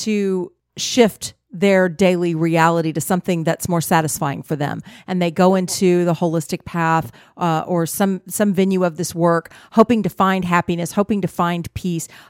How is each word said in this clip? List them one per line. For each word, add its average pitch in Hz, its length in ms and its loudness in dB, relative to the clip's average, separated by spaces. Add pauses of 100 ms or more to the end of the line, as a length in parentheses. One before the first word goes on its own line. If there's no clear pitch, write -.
to 196 480 -2 (240)
shift - 580 2 (180)
their 185 360 2
daily 175 440 2
reality 165 600 2
to 156 80 -4
something 180 420 -2
that's 160 260 -4
more 170 120 0
satisfying 156 600 -2
for 156 140 -8
them. 147 260 -4 (280)
And 185 120 -2
they 175 120 0
go 185 240 4
into 180 480 2
the 175 80 2
holistic 165 520 -4
path, 165 460 -2 (260)
uh, 165 300 -2
or 170 200 0
some, 196 420 -2
some 208 240 0
venue 190 320 2
of 165 120 -2
this 175 200 -6
work, 165 360 0 (200)
hoping 220 320 4
to 180 40 0
find 190 360 0
happiness, 175 480 -2
hoping 202 300 -2
to 180 40 -2
find 170 480 -4
peace, 175 320 -6 (240)